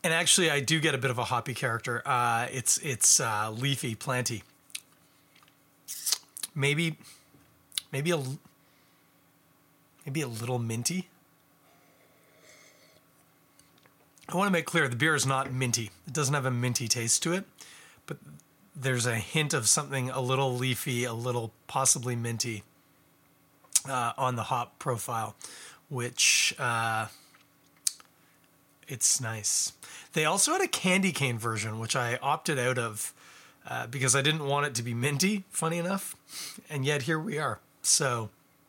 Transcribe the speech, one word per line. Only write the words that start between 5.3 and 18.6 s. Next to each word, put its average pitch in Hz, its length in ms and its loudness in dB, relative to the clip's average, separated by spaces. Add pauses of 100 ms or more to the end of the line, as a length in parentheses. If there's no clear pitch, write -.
Maybe, 151 420 0 (960)
maybe 147 220 0
a 165 40 2
l-, 139 220 -6 (1700)
maybe 151 160 -4
a 135 80 -4
little 120 320 -4
minty. 117 480 -2 (3250)
I - 80 -4
wanna 196 160 4
make 165 120 2
clear, 160 220 4
the 123 80 0
beer 151 220 4
is 127 100 2
not 131 260 0
minty. 120 380 -2 (160)
It 135 60 -12
doesn't 143 220 2
have 131 120 2
a 127 60 2
minty 120 340 0
taste 117 380 2
to 160 80 2
it, 190 100 0 (640)
but - 120 -10 (580)